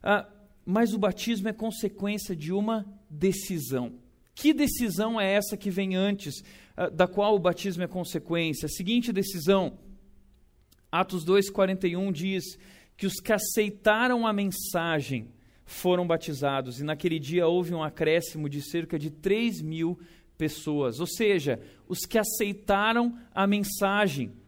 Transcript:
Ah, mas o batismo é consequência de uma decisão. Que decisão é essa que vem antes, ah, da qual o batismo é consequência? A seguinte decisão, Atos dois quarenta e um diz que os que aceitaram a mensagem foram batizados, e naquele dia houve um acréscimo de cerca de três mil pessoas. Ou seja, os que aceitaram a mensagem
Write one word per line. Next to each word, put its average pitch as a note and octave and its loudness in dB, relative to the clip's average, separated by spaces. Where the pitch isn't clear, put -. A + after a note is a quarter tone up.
Ah, G#3 2
mas G#3 2
o A3+ -2
batismo G3+ 0
é G#3+ -4
consequência G3+ -4
de D#3 -6
uma G#3 0
decisão. D3 -2
Que - 2
decisão A3+ 0
é F#3+ 2
essa G3+ 0
que G3+ -4
vem F#3+ -2
antes, G3 -2
ah, F3 -2
da F3+ 2
qual G3+ 2
o G3 4
batismo F3 0
é F3 -4
consequência? E3 -2
A D3 -4
seguinte A#3 0
decisão, F#3+ 0
Atos F3+ -2
dois G3 4
quarenta F#3+ 2
e E3+ 0
um G3 -2
diz F3+ -4
que - -4
os F#3 0
que - -2
aceitaram A3 2
a G#3+ 2
mensagem E3 -2
foram F3+ 0
batizados, C3+ -2
e C#3+ -6
naquele D#3+ -2
dia D#3+ 2
houve F3 2
um D#3+ -2
acréscimo D#3 0
de C#3+ -6
cerca E3 -4
de D3+ -4
três G3 0
mil D#3+ -2
pessoas. D3 -2
Ou F3 -2
seja, E3 2
os F3+ -4
que - -2
aceitaram G#3+ 2
a G3 2
mensagem G3+ 2